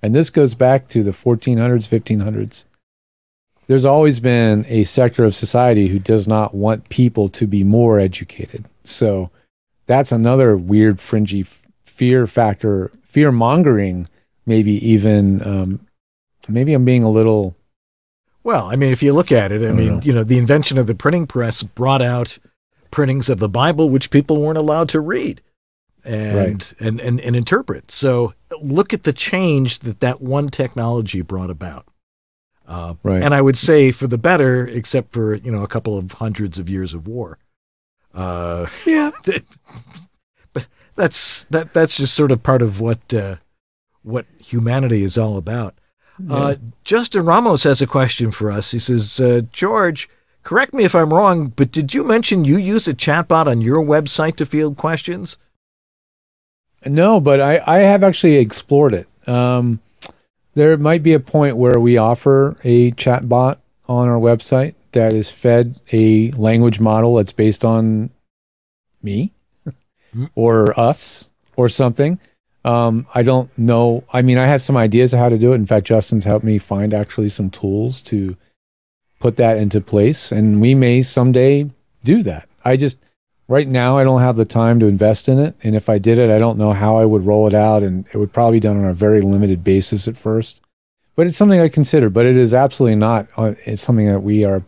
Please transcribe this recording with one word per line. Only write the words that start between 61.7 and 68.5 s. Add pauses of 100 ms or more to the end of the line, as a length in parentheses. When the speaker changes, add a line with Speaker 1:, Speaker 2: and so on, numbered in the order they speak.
Speaker 1:
we
offer
a
chatbot (300)
on
our
website (160)
that
is
fed (120)
a
language
model
that's
based
on (920)